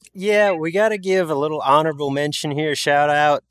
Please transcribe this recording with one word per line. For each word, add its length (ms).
Yeah, 360
we 180
gotta 280
give 320
a 40
little 260
honorable 500
mention 420
here, 240
shout 340
out 400